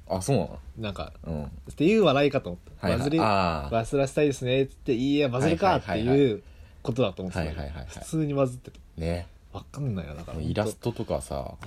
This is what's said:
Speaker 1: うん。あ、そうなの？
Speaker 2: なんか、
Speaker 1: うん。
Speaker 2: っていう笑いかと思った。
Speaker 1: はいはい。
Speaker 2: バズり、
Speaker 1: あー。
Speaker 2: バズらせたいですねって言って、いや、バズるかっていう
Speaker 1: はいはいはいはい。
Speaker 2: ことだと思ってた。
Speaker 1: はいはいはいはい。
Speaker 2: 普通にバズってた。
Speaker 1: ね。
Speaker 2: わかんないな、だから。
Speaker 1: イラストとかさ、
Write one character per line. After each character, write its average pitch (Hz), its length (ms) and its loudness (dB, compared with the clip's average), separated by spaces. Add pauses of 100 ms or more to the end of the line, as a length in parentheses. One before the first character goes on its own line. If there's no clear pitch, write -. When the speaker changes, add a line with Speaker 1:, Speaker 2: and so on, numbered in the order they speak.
(140)
Speaker 1:
う - 20 0
ん。 - 40 0
あ、 - 20 -6
そ 131 120 0
う 127 40 4
な 98 60 2
の？ - 160 -10 (180)
Speaker 2:
な 110 140 -6
ん - 20 -8
か、 - 200 -10 (100)
Speaker 1:
う 82 80 -6
ん。 76 140 -6
Speaker 2:
っ 69 40 -10 (240)
て 143 120 2
い 208 100 6
う 220 80 6
笑 143 240 6
い - 20 0
か 131 120 -2
と - 80 -8
思 87 80 -8
っ - 20 -20 (200)
た。 101 80 -4
Speaker 1:
は 87 60 2
い - 40 2
は - 0 -
い。 - 20 0
Speaker 2:
バ 127 60 0
ズ 143 60 0
り、 160 100 2
Speaker 1:
あ 90 480 2
ー。 - 20 -8
Speaker 2:
バ 113 140 0
ズ 143 100 -4
ら 135 140 0
せ - 60 -16
た 151 80 2
い - 20 6
で 143 80 2
す 135 100 -10
ね 131 200 2
っ - 20 -4
て 135 80 -8 (140)
言 135 100 2
っ - 20 0
て、 127 60 0
い 143 120 2
や、 147 120 4
バ 123 100 -2
ズ 147 100 2
る 165 60 2
か 180 220 4
っ 123 40 -4
て - 40 -10
い - 20 -16
う 98 40 -4
Speaker 1:
は 87 40 0
い - 40 0
は 110 60 0 (100)
い - 20 6
は 143 80 8
い 120 80 8
は 101 60 -2
い。 - 40 -18 (400)
Speaker 2:
こ - 80 -2
と 123 100 0
だ 101 120 2
と 95 100 -8
思 92 60 -4
っ 85 40 -6
て 92 60 -2
た。 80 60 0
Speaker 1:
は - 0 -
い 78 100 -4
は 78 80 -6
い - 40 -8
は 69 40 -8
い 73 40 -10
は 71 80 -10
い。 - 40 -12
Speaker 2:
普 - 140 -14
通 160 240 -2
に 143 80 0
バ 139 120 4
ズ 127 120 -2
っ - 20 -18
て - 120 -18
た。 - 80 -20 (180)
Speaker 1:
ね。 85 300 -2 (260)
Speaker 2:
わ - 180 -12
か - 80 -10
ん 135 160 -2
な 87 80 -4
い 73 40 -12
な、 73 80 -12
だ 82 80 -12
か - 100 -12
ら。 80 80 -6
Speaker 1:
イ 117 120 -2
ラ 107 120 2
ス 107 100 -4
ト - 160 -4
と 113 140 -6
か 73 160 -2
さ、 69 340 -8 (120)